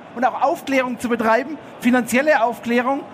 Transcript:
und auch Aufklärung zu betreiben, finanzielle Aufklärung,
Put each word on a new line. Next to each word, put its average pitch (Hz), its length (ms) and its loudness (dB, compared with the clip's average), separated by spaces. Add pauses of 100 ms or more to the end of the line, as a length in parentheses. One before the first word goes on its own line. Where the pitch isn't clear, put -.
(160)
und 240 100 0
auch 208 160 -2
Aufklärung 262 580 0
zu 233 100 -4
betreiben, 240 480 0 (220)
finanzielle 247 640 2
Aufklärung, 247 580 0 (120)